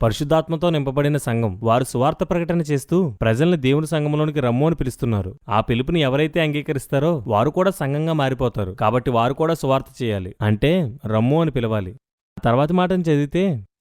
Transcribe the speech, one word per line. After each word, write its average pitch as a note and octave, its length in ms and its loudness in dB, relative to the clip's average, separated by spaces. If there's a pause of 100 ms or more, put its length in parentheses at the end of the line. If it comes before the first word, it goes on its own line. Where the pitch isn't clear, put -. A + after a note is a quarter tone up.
పరిశుద్ధాత్మతో D#3+ 680 0
నింపబడిన D3 480 0
సంఘం. A#2 460 -2
వారు A#2 200 2
సువార్త C3 400 0
ప్రకటన F3 380 0
చేస్తూ D3+ 480 0
ప్రజల్ని A#2 480 2
దేవుని C#3+ 300 2
సంఘంలోనికి D3+ 520 -2
రమ్ము B2+ 280 2
అని E3 80 0
పిలుస్తున్నారు. A2 600 -4 (140)
ఆ G#2+ 120 2
పిలుపుని C3+ 400 0
ఎవరైతే D3 380 0
అంగీకరిస్తారో D3 880 -2
వారు A2+ 220 2
కూడా F#3 220 2
సంఘంగా D#3 420 -2
మారిపోతారు. B2+ 580 -2
కాబట్టి A#2 400 0
వారు A#2+ 220 2
కూడా D#3+ 200 0
సువార్త C3+ 500 -2
చేయాలి, G2 380 -4
అంటే C3 640 0
రమ్ము A#2 360 2
అని D#3+ 100 0
పిలవాలి. A2 400 -2
ఆ - 520 -20
తర్వాతి C3+ 300 2
మాటను F3+ 280 2
చదివితే D3+ 640 0 (160)